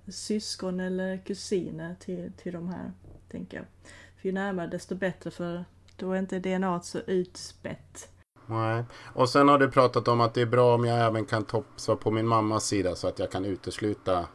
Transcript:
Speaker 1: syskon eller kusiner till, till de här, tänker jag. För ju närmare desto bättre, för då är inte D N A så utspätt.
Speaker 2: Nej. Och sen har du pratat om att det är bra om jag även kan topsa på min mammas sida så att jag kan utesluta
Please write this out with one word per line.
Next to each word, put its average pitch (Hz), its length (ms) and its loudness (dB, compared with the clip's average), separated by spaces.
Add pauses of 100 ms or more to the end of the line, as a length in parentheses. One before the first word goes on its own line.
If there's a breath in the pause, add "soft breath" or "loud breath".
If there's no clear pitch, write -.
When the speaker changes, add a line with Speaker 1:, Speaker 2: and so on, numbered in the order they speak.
Speaker 1:
syskon 185 720 -6
eller 185 380 -4
kusiner 175 840 -6
till, 180 380 -10
till 175 160 -10
de 170 160 -8
här, 185 220 -10 (400)
tänker - 260 -12
jag. - 80 -12 (560 loud breath)
För 196 60 -4
ju 190 40 -2
närmare 190 360 -4
desto 180 280 -8
bättre, 180 360 -6
för 175 340 -8 (300)
då 185 160 -6
är 190 80 0
inte 190 200 -4
D 185 140 -2
N 185 100 0
A 180 200 0
så - 160 -8
utspätt. - 1120 -6 (360)
Speaker 2:
Nej. 113 360 -2 (300 loud breath)
Och 127 160 4
sen 143 180 8
har 143 120 8
du 131 120 4
pratat 123 360 4
om 120 140 4
att 117 120 2
det 123 80 2
är 120 40 4
bra 120 300 6
om 120 100 2
jag 117 200 2
även 110 200 2
kan 110 180 -2
topsa - 520 -2
på 107 160 -2
min 110 160 2
mammas 110 380 2
sida 90 300 0
så - 120 -4
att 87 120 -4
jag 90 120 -2
kan 95 140 -4
utesluta 95 880 -2